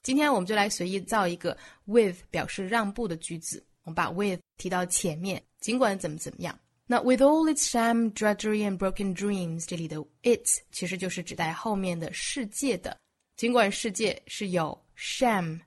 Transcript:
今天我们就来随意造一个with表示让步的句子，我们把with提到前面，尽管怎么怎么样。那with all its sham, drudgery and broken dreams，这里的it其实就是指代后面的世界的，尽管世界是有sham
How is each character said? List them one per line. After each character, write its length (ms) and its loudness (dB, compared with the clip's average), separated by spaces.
今 140 0
天 160 4
我 80 4
们 60 -4
就 100 0
来 120 2
随 200 -4
意 120 -2
造 280 0
一 80 -2
个 200 -4
with 440 4
表 160 -2
示 220 -6
让 260 0
步 140 -4
的 100 -4
句 220 -10
子， 260 -10
我 60 -12
们 40 -10
把 160 0
with 300 -2
提 120 -8
到 160 0
前 320 -2
面， 240 -6
尽 180 -2
管 180 4
怎 140 -4
么 80 -8
怎 160 -10
么 60 -16
样。 180 -8
那 140 4
with 180 6
all 320 8
its 160 0
sham, 440 2
drudgery 520 0
and 140 -2
broken 340 -2
dreams， 540 -2
这 80 -8
里 140 -6
的 80 -8
it 240 4
其 160 -6
实 100 -4
就 120 -4
是 120 -4
指 140 -10
代 180 -2
后 220 -4
面 240 -2
的 140 -8
世 340 -6
界 300 -2
的， 200 -10
尽 180 0
管 200 6
世 180 -4
界 380 -2
是 220 -6
有 360 -4
sham 720 0